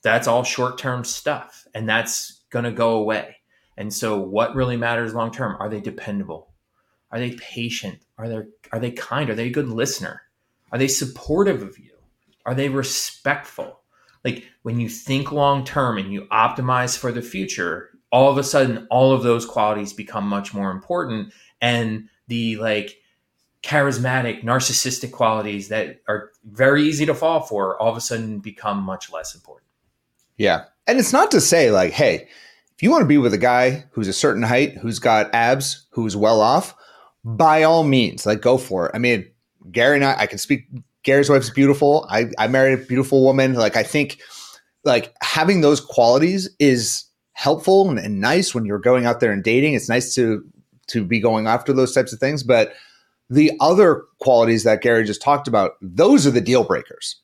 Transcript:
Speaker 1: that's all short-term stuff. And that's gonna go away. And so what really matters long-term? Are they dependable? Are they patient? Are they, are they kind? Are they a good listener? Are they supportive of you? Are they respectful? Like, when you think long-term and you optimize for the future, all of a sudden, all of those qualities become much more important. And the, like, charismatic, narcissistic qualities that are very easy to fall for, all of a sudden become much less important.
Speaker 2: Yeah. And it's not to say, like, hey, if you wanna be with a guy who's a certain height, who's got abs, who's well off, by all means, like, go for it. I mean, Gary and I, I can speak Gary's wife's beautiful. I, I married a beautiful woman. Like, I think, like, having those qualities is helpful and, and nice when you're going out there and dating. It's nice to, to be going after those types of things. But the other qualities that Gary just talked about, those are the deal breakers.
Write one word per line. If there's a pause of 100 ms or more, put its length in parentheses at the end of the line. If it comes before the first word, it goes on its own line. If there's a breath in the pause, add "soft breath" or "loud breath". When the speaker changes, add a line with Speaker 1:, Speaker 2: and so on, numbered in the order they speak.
Speaker 1:
that's
all
short-term
stuff.
And
that's
gonna
go
away. (400)
And
so
what
really
matters
long-term?
Are
they
dependable? (640)
Are
they
patient? (180)
Are
they, (300)
are
they
kind?
Are
they
a
good
listener? (480)
Are
they
supportive
of
you? (520)
Are
they
respectful? (420)
Like, (180 soft breath)
when
you
think
long-term
and
you
optimize
for
the
future, (240)
all
of
a
sudden,
all
of
those
qualities
become
much
more
important. (300 soft breath)
And (200 soft breath)
the,
like, (680)
charismatic,
narcissistic
qualities
that
are (140)
very
easy
to
fall
for,
all
of
a
sudden
become
much
less
important. (680)
Speaker 2:
Yeah. (220)
And
it's
not
to
say,
like,
hey, (460 soft breath)
if
you
wanna
be
with
a
guy
who's
a
certain
height,
who's
got
abs,
who's
well
off, (480 soft breath)
by
all
means,
like,
go
for
it.
I
mean, (400)
Gary
and
I,
I
can
speak (380)
Gary's
wife's
beautiful.
I,
I
married
a
beautiful
woman.
Like,
I
think, (640 loud breath)
like,
having
those
qualities (100)
is (280)
helpful
and,
and
nice
when
you're
going
out
there
and
dating.
It's
nice
to, (440)
to
be
going
after
those
types
of
things.
But (580 soft breath)
the
other (160)
qualities
that
Gary
just
talked
about,
those
are
the
deal
breakers.